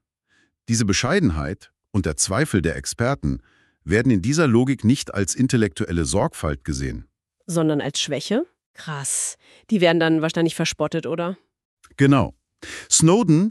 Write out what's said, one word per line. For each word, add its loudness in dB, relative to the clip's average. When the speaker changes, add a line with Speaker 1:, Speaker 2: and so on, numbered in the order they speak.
Speaker 1:
Diese 2
Bescheidenheit -2
und -2
der -4
Zweifel 0
der -2
Experten -4
werden 2
in 2
dieser 0
Logik 2
nicht 0
als -2
intellektuelle 0
Sorgfalt -2
gesehen. -8
Speaker 2:
Sondern 0
als -6
Schwäche? -4
Krass. -8
Die 2
werden 4
dann 4
wahrscheinlich 0
verspottet, -4
oder? -6
Speaker 1:
Genau. 4
Snowden 4